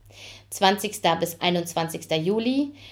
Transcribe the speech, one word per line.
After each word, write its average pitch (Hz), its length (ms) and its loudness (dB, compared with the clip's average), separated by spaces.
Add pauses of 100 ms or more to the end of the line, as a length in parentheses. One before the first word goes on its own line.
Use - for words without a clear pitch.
(500)
Zwanzigster 196 680 2
bis 170 260 -4
einundzwanzigster 170 760 -2
Juli 226 580 0 (180)